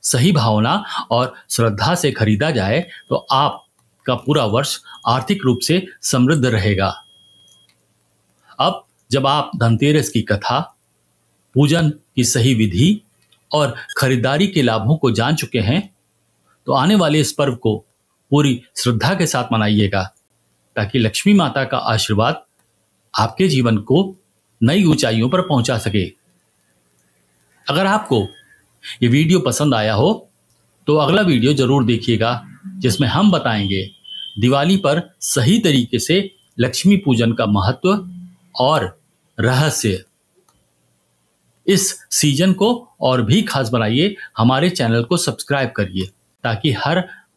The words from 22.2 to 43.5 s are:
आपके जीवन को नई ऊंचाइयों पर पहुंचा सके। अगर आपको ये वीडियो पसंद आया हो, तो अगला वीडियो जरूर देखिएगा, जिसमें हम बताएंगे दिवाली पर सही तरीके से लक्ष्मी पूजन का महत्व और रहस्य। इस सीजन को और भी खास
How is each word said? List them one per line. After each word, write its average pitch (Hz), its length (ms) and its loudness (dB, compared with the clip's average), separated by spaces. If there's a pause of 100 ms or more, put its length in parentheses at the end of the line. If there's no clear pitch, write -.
आपके 113 280 0
जीवन 120 300 2
को 175 380 0 (480)
नई 165 200 2
ऊंचाइयों 120 460 2
पर 185 120 0
पहुंचा 127 360 -2
सके। 101 300 -2 (1600)
अगर 170 160 0
आपको 190 420 0 (760)
ये 123 40 4
वीडियो 160 320 4
पसंद 135 360 0
आया 110 180 0
हो, 151 360 0 (580)
तो 147 80 2
अगला 156 260 2
वीडियो 143 320 2
जरूर 131 320 2
देखिएगा, 113 600 -2 (300)
जिसमें 131 300 0
हम 190 240 2
बताएंगे 101 600 -2 (480)
दिवाली 139 380 2
पर 170 420 -2
सही 143 400 0
तरीके 127 400 0
से 190 360 -2 (240)
लक्ष्मी 170 380 2
पूजन 120 360 2
का 113 120 -2
महत्व 120 640 0 (500)
और 127 420 -2 (380)
रहस्य। 123 640 0 (1600)
इस - 320 0 (120)
सीजन 156 420 2
को 233 360 -2 (120)
और 127 200 2
भी 117 200 2
खास 131 280 -4